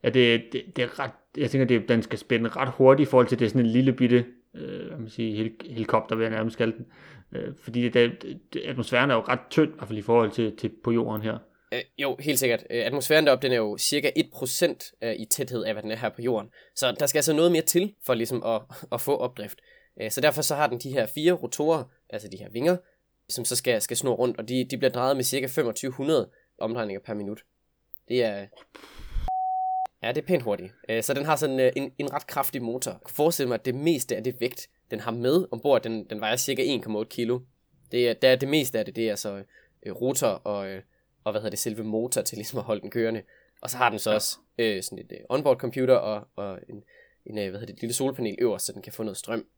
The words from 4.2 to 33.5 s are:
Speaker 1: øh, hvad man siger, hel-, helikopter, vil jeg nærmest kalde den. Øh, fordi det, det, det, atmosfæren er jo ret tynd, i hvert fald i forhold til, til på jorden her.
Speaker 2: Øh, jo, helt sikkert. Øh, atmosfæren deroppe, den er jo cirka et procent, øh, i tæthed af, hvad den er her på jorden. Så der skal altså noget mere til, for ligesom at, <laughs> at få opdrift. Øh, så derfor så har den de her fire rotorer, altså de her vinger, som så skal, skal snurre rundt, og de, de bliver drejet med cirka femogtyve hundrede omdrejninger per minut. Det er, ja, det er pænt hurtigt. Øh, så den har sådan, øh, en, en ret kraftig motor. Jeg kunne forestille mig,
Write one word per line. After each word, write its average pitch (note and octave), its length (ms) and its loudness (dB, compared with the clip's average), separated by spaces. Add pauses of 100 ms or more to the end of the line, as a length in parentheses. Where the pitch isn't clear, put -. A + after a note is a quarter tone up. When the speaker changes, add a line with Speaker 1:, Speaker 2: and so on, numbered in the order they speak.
Speaker 1:
øh, - 320 -10
hvad C3+ 120 -12
man A2+ 120 -12
siger, A2 260 -4
hel-, A2 380 -6
helikopter, A2+ 420 0
vil A2+ 80 0
jeg A2+ 60 -2
nærmest A2 280 -4
kalde A2+ 180 2
den. B2 100 -14 (460)
Øh, - 300 -8
fordi A#2+ 260 -4
det, A2+ 60 -4 (280)
det, - 180 -12 (120)
det, - 140 -6
atmosfæren B2+ 440 2
er B2+ 40 4
jo A2+ 60 4
ret B2 200 0 (100)
tynd, D#3 200 4
i - 40 -16
hvert G#2 140 -12
fald G#2+ 100 -6
i G#2 40 -8
forhold A#2 280 4
til, A2 260 0
til A2+ 120 -4 (160)
på A#2+ 80 0
jorden A2 300 0
her. A2 160 -4 (340)
Speaker 2:
Øh, B2 80 -2 (180)
jo, C#3 220 -2
helt C#3 180 0
sikkert. A#2+ 320 2
Øh, A#2 160 -2
atmosfæren D3 400 4
deroppe, C3 200 6
den B2+ 60 4
er B2 40 4
jo G#2+ 220 0
cirka D3 380 2
et D#3 160 2
procent, - 600 -2 (100)
øh, A2+ 160 -2
i A2 60 -8
tæthed G#2+ 400 -2
af, A2 100 -2
hvad G#2+ 80 -8
den G#2+ 80 -6
er A2 60 -4
her A#2 120 -2
på A#2+ 140 -8
jorden. A2+ 280 -2 (240)
Så B2 260 0
der D3 60 2
skal D3+ 120 2
altså D3+ 140 2
noget E3+ 200 6
mere D#3+ 100 2
til, F#3+ 320 2 (120)
for C3 80 2
ligesom A#2 320 -2
at, A2+ 160 -2 (140)
<laughs> - 160 -12
at A#2 80 -6
få C#3+ 160 0
opdrift. G#2 420 -6 (420)
Øh, A2 100 -4
så - 100 -4
derfor D3+ 220 2
så D3+ 120 0
har D3 120 2
den A#2+ 120 -2
de C3 140 -8
her B2 140 0
fire D#3 260 2
rotorer, D#3 520 0 (240)
altså G#2+ 200 -10
de F#2+ 80 -14
her G2 140 -14
vinger, C#3+ 260 2 (520)
som A#2+ 160 -6
så A#2+ 120 -2
skal, A#2 260 2
skal A#2 140 -4
snurre B2+ 200 0
rundt, B2 220 0
og A2 100 -8
de, B2+ 220 0
de C3 80 -4
bliver B2+ 120 2
drejet C3 260 0
med C3 80 0
cirka C3 220 -2
femogtyve C3 460 -2
hundrede D3 380 0 (280)
omdrejninger G#2+ 420 -4
per A2+ 140 -8
minut. G#2 260 -8 (680)
Det A#2+ 160 2
er, G2+ 220 -4 (1600)
ja, G2+ 60 -4
det C3 100 -2
er - 80 -8
pænt E3+ 160 2
hurtigt. G2+ 300 -4 (160)
Øh, A2+ 140 0
så C#3 120 -2
den C#3+ 100 -2
har D#3 120 2
sådan, C3+ 240 0
øh, B2+ 160 4
en, C#3 220 -6
en C#3+ 140 -6
ret C#3+ 140 -6
kraftig C#3 360 -4
motor. A#2+ 280 -6
Jeg F#2 140 -14
kunne - 100 -16
forestille D3 340 2
mig, A#2+ 60 0